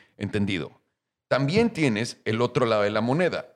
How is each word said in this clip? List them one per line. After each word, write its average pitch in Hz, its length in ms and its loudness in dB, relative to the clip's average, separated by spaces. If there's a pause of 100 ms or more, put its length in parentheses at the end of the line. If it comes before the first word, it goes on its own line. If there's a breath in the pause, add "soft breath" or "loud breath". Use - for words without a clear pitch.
(160 loud breath)
Entendido. 101 640 -4 (480)
También 151 420 2
tienes 120 540 -2
el 110 180 0
otro 120 240 0
lado 107 160 2
de 101 80 2
la 107 100 0
moneda, 131 560 -2